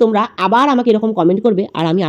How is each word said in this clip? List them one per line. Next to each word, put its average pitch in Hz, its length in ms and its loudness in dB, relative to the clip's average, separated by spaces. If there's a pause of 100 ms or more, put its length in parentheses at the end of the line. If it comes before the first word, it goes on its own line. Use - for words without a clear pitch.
তোমরা 220 200 0 (240)
আবার 233 280 2
আমাকে 240 180 0
এরকম 220 260 0
কমেন্ট 175 280 2
করবে, 202 160 0 (160)
আর 160 140 0
আমি 185 160 0